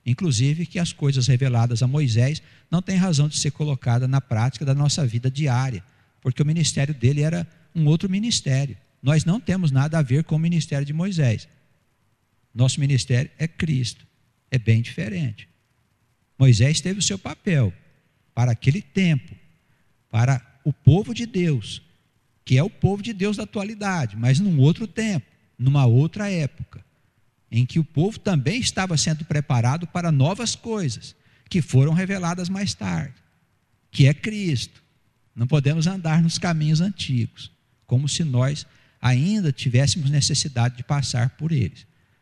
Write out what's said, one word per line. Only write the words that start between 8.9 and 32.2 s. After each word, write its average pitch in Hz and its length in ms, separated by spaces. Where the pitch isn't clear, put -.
Nós 147 220
não 185 140
temos 180 320
nada 147 280
a 156 40
ver 135 220
com - 100
o 156 40
ministério 156 480
de 143 60
Moisés. 160 560
Nosso 131 260
ministério 135 580
é 160 80
Cristo, 151 600
é 131 80
bem 113 220
diferente. 165 680
Moisés 131 420
teve 190 180
o 175 40
seu 196 160
papel 143 540
para 120 180
aquele 139 280
tempo, 170 540
para 123 540
o 147 80
povo 208 400
de 233 140
Deus, 165 560
que 127 120
é 139 60
o 208 80
povo 202 320
de 233 100
Deus 202 240
da 214 60
atualidade, 196 720
mas 127 240
num 185 180
outro 165 280
tempo, 214 400
numa 135 260
outra 160 460
época, - 520
em 117 140
que 143 140
o 160 60
povo 190 340
também 180 420
estava 185 360
sendo 156 280
preparado 143 640
para 170 260
novas 180 420
coisas, 190 600
que 175 140
foram 139 300
reveladas 180 560